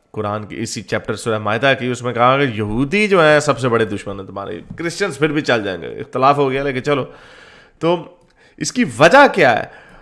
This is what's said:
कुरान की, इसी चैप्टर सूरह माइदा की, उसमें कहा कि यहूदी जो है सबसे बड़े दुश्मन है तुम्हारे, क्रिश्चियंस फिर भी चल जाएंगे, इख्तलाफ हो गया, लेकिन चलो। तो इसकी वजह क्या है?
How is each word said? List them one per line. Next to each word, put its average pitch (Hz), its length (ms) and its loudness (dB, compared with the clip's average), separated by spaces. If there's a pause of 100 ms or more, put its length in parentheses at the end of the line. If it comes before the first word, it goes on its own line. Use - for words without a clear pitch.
(120)
कुरान 104 320 -6
की, - 120 -14
इसी 107 260 -8
चैप्टर 107 340 -4
सूरह 110 220 -4
माइदा 113 360 0
की, 123 180 -4
उसमें 120 220 -6
कहा 123 220 4
कि 135 220 -2
यहूदी 139 500 0
जो 190 120 4
है 151 200 6
सबसे 131 280 0
बड़े 113 180 2
दुश्मन 98 340 -8
है 98 60 -14
तुम्हारे, 95 380 -12 (120)
क्रिश्चियंस 170 420 -6
फिर 151 140 0
भी 147 100 -2
चल 120 200 0
जाएंगे, 78 380 -8
इख्तलाफ 131 360 0
हो 139 120 2
गया, 135 140 -2
लेकिन 131 200 -4
चलो। 143 200 0 (760)
तो 165 400 -2 (380)
इसकी 233 260 -2
वजह 165 420 6
क्या 156 240 4
है? - 220 -2 (300)